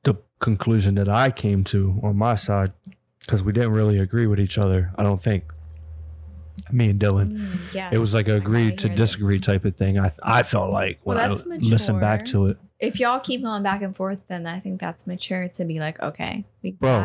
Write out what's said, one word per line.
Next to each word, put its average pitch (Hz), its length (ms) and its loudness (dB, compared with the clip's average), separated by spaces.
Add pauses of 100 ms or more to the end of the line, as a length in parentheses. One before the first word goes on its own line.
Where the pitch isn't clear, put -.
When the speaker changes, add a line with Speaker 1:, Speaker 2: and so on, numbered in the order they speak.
Speaker 1:
the 123 120 4 (240)
conclusion 104 560 2
that 101 140 2
I 127 220 4
came 101 340 0
to 98 380 0
on 104 140 0
my 110 180 2
side, 98 360 0 (560)
'cause 101 160 2
we 104 80 2
didn't 117 200 2
really 107 280 4
agree 110 280 2
with 101 120 2
each 98 180 0
other, 92 400 2
I 104 60 0
don't 101 160 2
think. 101 240 0 (1300)
Me 120 180 4
and 98 100 2
Dylan. 101 340 2
Speaker 2:
Mm, - 580 -6
Speaker 1:
It 110 60 2
was 113 140 2
Speaker 2:
yes, - 20 2
Speaker 1:
like 107 140 2
an 107 80 4
Speaker 2:
I - 20 4
Speaker 1:
agree 107 320 2
Speaker 2:
gotta 98 80 -2
Speaker 1:
to - 120 -2
Speaker 2:
hear 98 80 -2
this. 113 140 4
Speaker 1:
disagree 101 280 2
type 98 260 0
of 98 100 0
thing. 98 240 2
I, 92 120 2 (120)
I 120 200 4
felt 95 280 0
like 98 320 -2
when - 140 -2
Speaker 2:
Well, - 80 2
Speaker 1:
I - 40 0
Speaker 2:
that's 101 160 0
Speaker 1:
listened 113 540 2
back 104 220 2
Speaker 2:
mature. 98 240 2
Speaker 1:
to 98 60 4
it. - 60 -8 (220)
Speaker 2:
If 233 200 -4
y'all 247 200 0
keep 262 220 -4
going 220 220 -4
back 202 180 -2
and 190 140 -6
forth, 190 320 -4
then 170 200 -8
I 175 140 -8
think 185 180 -8
that's 170 280 -6
mature 185 420 -6
to 175 160 -6
be 160 140 -6
like, 156 200 -6
"Okay, - 460 -8 (180)
we 185 80 -6
Speaker 1:
Bro. 135 180 -2 (160)